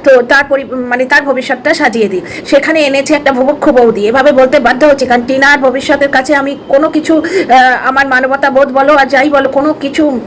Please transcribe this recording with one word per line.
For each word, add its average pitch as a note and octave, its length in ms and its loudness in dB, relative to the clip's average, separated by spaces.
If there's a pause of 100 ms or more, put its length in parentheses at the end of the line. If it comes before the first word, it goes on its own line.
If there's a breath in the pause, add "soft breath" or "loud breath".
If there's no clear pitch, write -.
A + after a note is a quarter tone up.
তো C4 180 6
তার C#4 280 0
পরি-, C4+ 260 -4
মানে, B3 300 -4
তার C#4+ 160 0
ভবিষ্যৎটা C4+ 520 -4
সাজিয়ে A#3 340 -2
দিই। F#3 140 -4 (240 loud breath)
সেখানে D#4 360 2
এনেছে C#4 320 0
একটা C#4 180 0
ভুবুক্ষ C4+ 380 0
বৌদি। A#3 380 2
এভাবে C4+ 240 2
বলতে C4 280 2
বাধ্য B3 260 0
হচ্ছে, C#4 200 2
কারণ A#3+ 160 0
টিনার C4+ 380 0
ভবিষ্যতের C#4 500 -2
কাছে C4+ 260 0
আমি C#4 220 -4 (100)
কোনো D4 220 0
কিছু, D#4 280 0
আহ, B3+ 720 0
আমার C4+ 200 0
মানবতা C4+ 420 0
বোধ C4 220 0
বলো C#4 240 2
আর C4+ 100 2
যাই C#4 240 0
বলো, C4+ 200 0
কোনো C#4+ 240 -2
কিছু C#4 540 -2